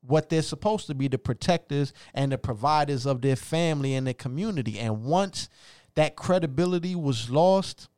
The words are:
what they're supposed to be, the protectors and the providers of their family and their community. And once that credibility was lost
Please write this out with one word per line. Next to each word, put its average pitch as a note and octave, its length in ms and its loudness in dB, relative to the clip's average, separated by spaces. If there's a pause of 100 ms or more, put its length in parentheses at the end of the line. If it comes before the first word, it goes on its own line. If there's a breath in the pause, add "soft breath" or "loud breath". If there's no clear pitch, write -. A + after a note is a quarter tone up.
what D3+ 280 2
they're D#3+ 120 2
supposed G#3 460 -2
to D3+ 80 -6
be, C3+ 140 0
the B2+ 80 -2
protectors C#3 720 -2 (220 loud breath)
and C3+ 180 0
the C3 60 -2
providers C#3 680 0
of C3 160 0
their C3+ 140 2
family D3+ 600 0
and C3 120 -2
their B2+ 60 -2
community. C3 680 -4
And A2 240 -2
once F3+ 460 -2 (460 loud breath)
that D3+ 200 2
credibility F3+ 800 0
was C3 340 -2
lost F#3 680 2